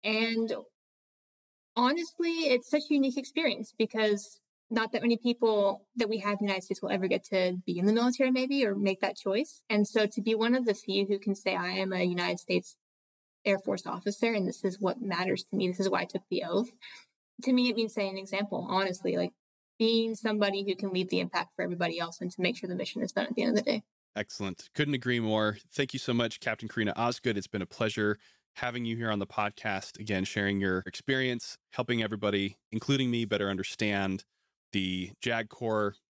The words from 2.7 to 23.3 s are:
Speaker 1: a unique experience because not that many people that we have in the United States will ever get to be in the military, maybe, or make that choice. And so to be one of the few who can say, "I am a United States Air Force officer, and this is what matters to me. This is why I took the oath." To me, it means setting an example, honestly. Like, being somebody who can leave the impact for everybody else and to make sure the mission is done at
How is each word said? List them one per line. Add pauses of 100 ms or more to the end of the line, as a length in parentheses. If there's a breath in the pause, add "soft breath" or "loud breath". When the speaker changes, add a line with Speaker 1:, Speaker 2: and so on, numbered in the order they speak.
Speaker 1:
a
unique
experience
because (320)
not
that
many
people (120)
that
we
have
in
the
United
States
will
ever
get
to
be
in
the
military,
maybe,
or
make
that
choice.
And
so
to
be
one
of
the
few
who
can
say,
"I
am
a
United
States (680)
Air
Force
officer,
and
this
is
what
matters
to
me.
This
is
why
I
took
the
oath." (720 loud breath)
To
me,
it
means
setting
an
example,
honestly.
Like, (440)
being
somebody
who
can
leave
the
impact
for
everybody
else
and
to
make
sure
the
mission
is
done
at